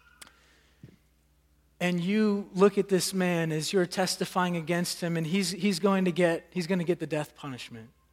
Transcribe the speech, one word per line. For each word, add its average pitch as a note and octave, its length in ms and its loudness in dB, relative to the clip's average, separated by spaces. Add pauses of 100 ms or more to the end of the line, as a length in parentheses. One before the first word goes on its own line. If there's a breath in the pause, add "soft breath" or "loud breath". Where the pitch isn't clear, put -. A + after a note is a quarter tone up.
(1800 soft breath)
And F3+ 220 0
you G3+ 540 0
look G3+ 240 6
at F#3+ 100 -2
this F#3 240 0
man F3 380 0
as D#3 200 -2
you're F#3 140 2
testifying F3+ 720 -2
against F3 440 -2
him, E3+ 140 -2
and E3 120 -2
he's, F3+ 240 0
he's F#3+ 280 0
going F#3+ 260 4
to F3+ 60 2
get, E3+ 380 2
he's F3+ 160 -4
gonna F3 180 0
get E3+ 160 0
the D#3+ 60 -6
death D3+ 300 -6
punishment. A#2 540 -14 (240)